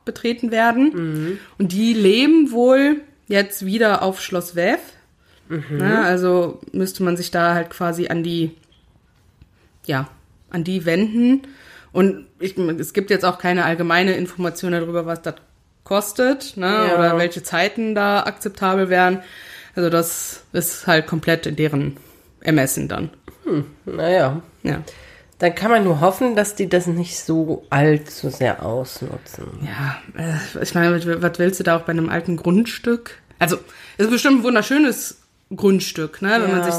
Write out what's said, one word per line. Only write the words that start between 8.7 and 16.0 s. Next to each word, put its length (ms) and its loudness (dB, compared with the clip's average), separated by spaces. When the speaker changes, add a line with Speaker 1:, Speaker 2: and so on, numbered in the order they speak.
Speaker 1:
ja, 240 -4
an 160 -4
die 200 -4
wenden. 580 2
Und 320 2
ich, 180 -6
es 360 -4
gibt 160 -2
jetzt 140 2
auch 160 0
keine 240 0
allgemeine 520 2
Information 580 -4
darüber, 320 -2
was 160 -6
das 140 -8
kostet, 720 -2